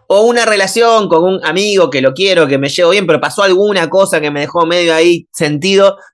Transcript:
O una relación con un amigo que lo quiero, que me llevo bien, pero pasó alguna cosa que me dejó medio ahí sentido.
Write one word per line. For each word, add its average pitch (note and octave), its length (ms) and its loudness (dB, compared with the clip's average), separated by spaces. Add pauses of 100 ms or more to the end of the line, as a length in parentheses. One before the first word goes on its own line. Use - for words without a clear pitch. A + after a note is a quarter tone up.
O G3 180 2
una A#3+ 200 0
relación G#3+ 640 0
con E3 140 2
un F#3+ 200 -2
amigo F#3 460 0
que C3+ 120 -4
lo C3+ 120 0
quiero, F3 340 0
que C3+ 120 0
me C#3+ 100 -4
llevo E3+ 220 0
bien, G3 160 0
pero D#3 120 2
pasó D#3 240 -4
alguna F#3+ 460 0
cosa F#3 320 0
que D3+ 100 -4
me C#3+ 100 -6
dejó E3 260 -2
medio E3+ 260 0
ahí E3 380 0
sentido. F#3+ 680 0 (160)